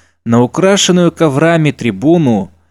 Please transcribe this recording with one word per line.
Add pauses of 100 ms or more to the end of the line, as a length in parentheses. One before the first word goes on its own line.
(240)
на
украшенную
коврами
трибуну, (180)